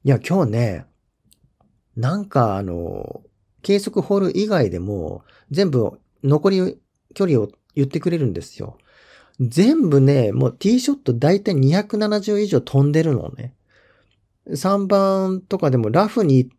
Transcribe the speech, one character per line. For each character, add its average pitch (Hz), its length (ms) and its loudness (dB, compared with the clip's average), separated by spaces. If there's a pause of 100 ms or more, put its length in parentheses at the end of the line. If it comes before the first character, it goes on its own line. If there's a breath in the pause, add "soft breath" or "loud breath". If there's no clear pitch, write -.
い 139 60 0
や、 131 100 2
今 180 260 0
日 104 60 -2
ね、 110 340 -2 (1120)
な 131 200 -2
ん 208 80 -6
か 113 320 0
あ 101 60 -4
の、 85 600 -8 (400)
計 202 160 0
測 196 220 -4
ホ 202 160 -2
ー - 20 2
ル 190 180 -2
以 208 80 0
外 165 240 0
で 85 100 -6
も、 90 440 -8 (260 soft breath)
全 165 220 0
部 117 280 -2 (240)
残 151 280 2
り 185 280 -2 (360)
距 196 120 0
離 135 120 2
を 104 100 -2 (260)
言 139 100 2
っ - 20 -10
て 156 120 -6
く 170 120 -2
れ 170 80 -2
る 135 80 0
ん 92 60 -2
で 85 80 -8
す - 200 -18
よ。 - 160 -14 (600 soft breath)
全 185 500 2
部 139 100 6
ね、 135 320 4
も 127 160 0
う - 60 -2
テ - 160 -2
ィ 240 60 4
ー 254 40 2
シ 262 120 -2
ョ - 40 0
ッ - 60 -20
ト 123 120 -2
大 165 300 2
体 196 120 -2
二 135 180 4
百 208 240 -2
七 208 220 -2
十 202 200 -2
以 208 80 -2
上 143 140 0
飛 139 220 0
ん 147 80 2
で 160 100 2
る 160 120 0
の - 160 -4
ね。 123 260 -14 (1000 soft breath)
三 196 320 -2
番 190 540 0
と - 160 -6
か 151 140 0
で 127 60 2
も 110 120 0
ラ 180 180 2
フ 220 160 -2
に 135 140 4
行 127 100 2
っ - 120 -20